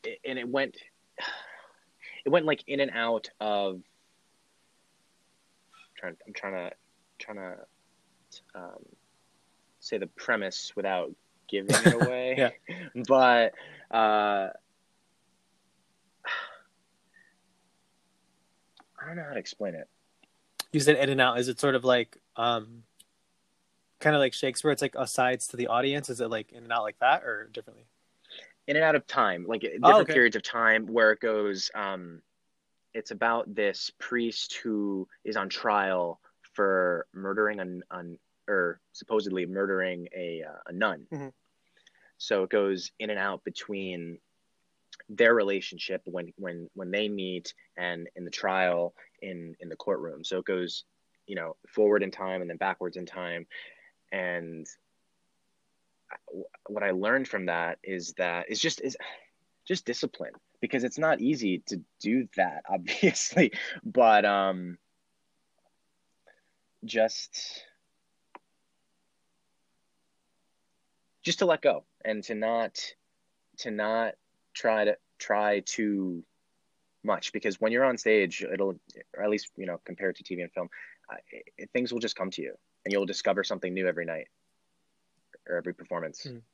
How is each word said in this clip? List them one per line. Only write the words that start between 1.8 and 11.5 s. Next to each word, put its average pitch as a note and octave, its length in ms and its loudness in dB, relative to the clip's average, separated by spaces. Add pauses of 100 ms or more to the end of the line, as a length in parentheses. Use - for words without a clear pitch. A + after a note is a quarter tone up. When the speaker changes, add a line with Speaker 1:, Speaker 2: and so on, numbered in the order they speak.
Speaker 1:
it C#3 60 0
went, D#3+ 160 4
like, D3+ 200 0
in C#3 140 -2
and C#3 100 2
out A#2 400 -2 (100)
of, G2+ 420 -2 (2250)
trying, F2 200 -12 (100)
I'm G#2 60 -20
trying G2 220 -8
to, F2+ 160 -8 (480)
trying G#2+ 180 -14
to, F#2 200 -12 (960)
um, F2+ 300 -16 (960)
say - 180 -6
the F#2+ 100 -4
premise - 680 -4
without F#2 380 -2 (360)
giving G2+ 260 0